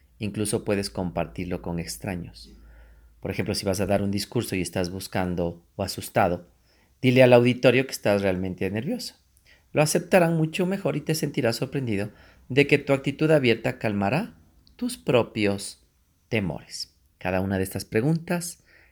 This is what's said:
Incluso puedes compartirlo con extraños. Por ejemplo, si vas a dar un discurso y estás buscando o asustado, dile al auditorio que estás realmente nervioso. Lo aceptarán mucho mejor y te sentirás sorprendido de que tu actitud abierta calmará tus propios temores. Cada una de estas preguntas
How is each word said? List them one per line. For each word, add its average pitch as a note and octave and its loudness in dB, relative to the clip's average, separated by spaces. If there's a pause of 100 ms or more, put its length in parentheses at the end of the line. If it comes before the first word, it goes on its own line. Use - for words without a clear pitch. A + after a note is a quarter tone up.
(200)
Incluso G#2+ -4
puedes G2+ -2
compartirlo F2 -6
con E2+ -6
extraños. - -10 (640)
Por - -8
ejemplo, F#2+ -4
si - -8
vas F#2+ 0
a F#2 0
dar G2 2
un G2 -2
discurso G2+ -4
y F#2 -2
estás F2 -4
buscando F2+ -4 (140)
o G2+ -4
asustado, F#2 -2 (540)
dile B2+ 6
al B2 10
auditorio B2 6
que - -12
estás G2+ 0
realmente F#2+ -2
nervioso. D#3 -6 (580)
Lo C#3+ 4
aceptarán E3+ 2
mucho D#3+ 0
mejor F#3 -2
y D3 -4
te D#3+ -4
sentirás C#3 -2
sorprendido A#2 -4 (360)
de C#3+ 4
que C#3+ 4
tu - -2
actitud C#3 0
abierta B2+ 2
calmará G#2+ -2 (400)
tus B3 -6
propios G#2+ 0 (440)
temores. - -6 (220)
Cada F#2 -2
una G2 -2
de F#2+ 0
estas F#2+ -6
preguntas E3 -2 (280)